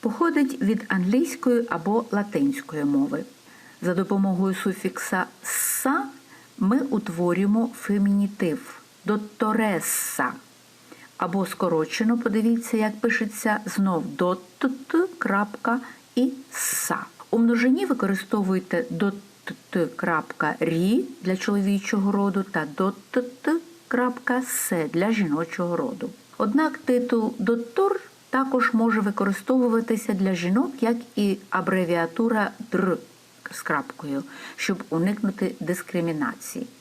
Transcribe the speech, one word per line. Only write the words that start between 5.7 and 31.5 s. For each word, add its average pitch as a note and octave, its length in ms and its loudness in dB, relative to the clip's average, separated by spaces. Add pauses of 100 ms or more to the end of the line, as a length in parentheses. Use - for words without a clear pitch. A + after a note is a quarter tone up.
ми G#3 200 4
утворюємо G3+ 960 0
фемінітив G3+ 1040 0 (240)
"дотторесса". G#3+ 1300 0 (840)
Або F#3 300 0
скорочено, F3+ 720 0
подивіться, A#3 580 0
як G#3+ 240 0
пишеться, G#3+ 680 0
знов F#3 400 0
"дотт", - 600 -2 (520)
крапка G#3 600 -2 (340)
і B3+ 180 2 (200)
"са". - 460 -4 (320)
У A#3+ 80 2
множині A#3+ 480 4
використовуйте F#3+ 1040 0
"дотт", - 600 -4 (440)
крапка, D#3 640 -2
"рі" F3+ 440 2 (180)
для F#3 140 0
чоловічого G3+ 760 0
роду G3 380 2
та D#3 160 -2 (100)
"дотт", F#3+ 420 -2 (720)
крапка, B3 540 0
"се" E3+ 500 -2
для F#3 180 2
жіночого F3 680 0
роду. - 340 -4 (280)
Однак C#4+ 400 2
титул B3 600 2
"доттор" A#3 600 0 (300)
також C4 420 2
може A3+ 280 4
використовуватися A3+ 1120 2
для F#3+ 220 2
жінок, F3+ 360 2 (100)
як A#3 160 2 (200)
і G3+ 200 2 (140)